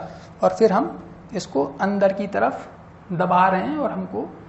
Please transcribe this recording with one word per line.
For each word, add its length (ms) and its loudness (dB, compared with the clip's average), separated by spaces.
और 120 4
फिर 180 6
हम 240 0
इसको 300 -2
अंदर 320 2
की 160 -6
तरफ 380 0
दबा 340 4
रहे 140 2
हैं 160 -2
और 140 -2
हमको 380 -6